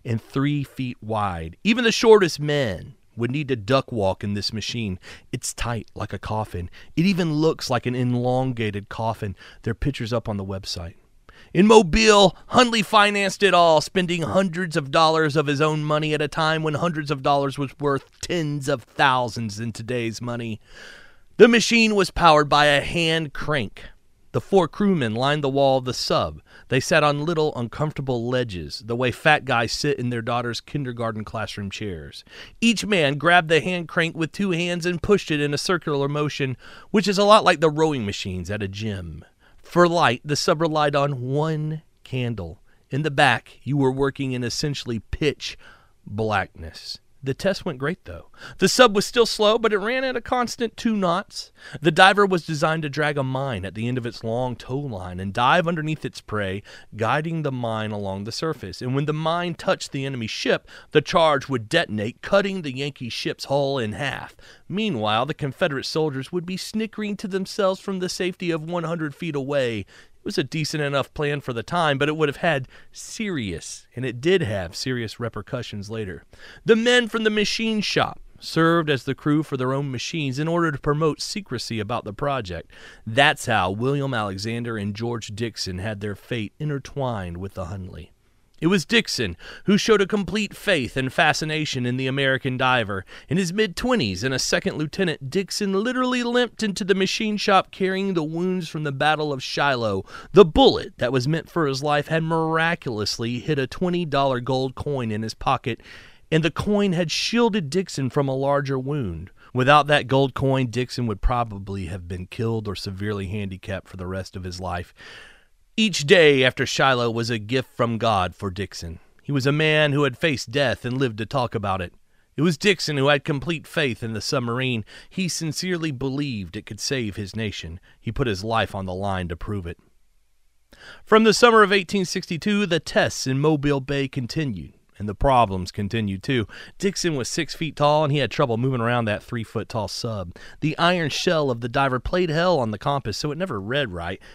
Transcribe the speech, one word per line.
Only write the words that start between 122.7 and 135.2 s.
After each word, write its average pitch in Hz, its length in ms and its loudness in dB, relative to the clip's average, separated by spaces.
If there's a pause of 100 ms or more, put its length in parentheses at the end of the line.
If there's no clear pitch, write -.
who 135 100 2
had 143 160 4
complete 147 420 -4
faith 135 380 -4
in 113 100 -6
the 107 80 -6
submarine. 123 640 -2 (240)
He 190 200 -4
sincerely 160 640 -4
believed 131 640 -6
it 107 100 -12
could 104 140 -12
save 120 340 -4
his 104 220 -8
nation. 95 420 -8 (220)
He 120 100 -6
put 127 160 -2
his 95 160 -2
life 110 320 -2
on 95 120 -6
the 92 60 -6
line 92 360 -4
to 85 80 -6
prove 98 320 -6
it. 85 100 -12 (1300)
From 220 180 6
the 220 100 8
summer 226 300 8
of 190 80 6
eighteen 196 340 2
sixty-two, 202 640 -2
the 165 140 2
tests - 480 0
in 131 100 0
Mobile 143 420 2
Bay 139 280 -2
continued, 120 640 -6 (260)
and 104 100 -6
the 101 60 -4
problems 104 560 4